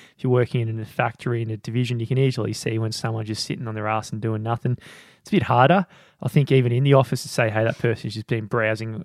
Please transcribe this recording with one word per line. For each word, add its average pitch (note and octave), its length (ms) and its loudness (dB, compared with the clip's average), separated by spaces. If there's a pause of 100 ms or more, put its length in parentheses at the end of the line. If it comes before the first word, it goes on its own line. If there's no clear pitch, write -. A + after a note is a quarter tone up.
(160)
If - 60 -20
you're C3 80 2
working B2 300 2
in A2+ 180 -4
a A2 60 -8
factory, A#2+ 580 -4
in A2 80 -6
a A2 60 -6
division, A#2+ 420 -4
you A2+ 80 -4
can B2+ 120 -2
easily A#2+ 340 0
see A2+ 260 -4
when A2 140 -4
someone's A2+ 340 -6
just G#2+ 180 -6
sitting - 220 -8
on A2 80 -8
their G#2+ 140 -4
ass A2 220 -4
and A2 100 -8
doing A2 240 -4
nothing. A#2+ 340 -2 (440)
It's - 80 -12
a - 20 0
bit G3+ 100 4
harder, C#3+ 440 6 (360)
I C3 60 -2
think, C#3 240 2
even B2+ 180 4
in B2 140 2
the C#3 100 6
office C3 280 4
to - 60 -12
say, A#2 220 0
"Hey, A2 140 2
that A2+ 140 0
person's A2+ 360 -2
just A2 140 -10
been A2+ 180 -2
browsing A2 580 -2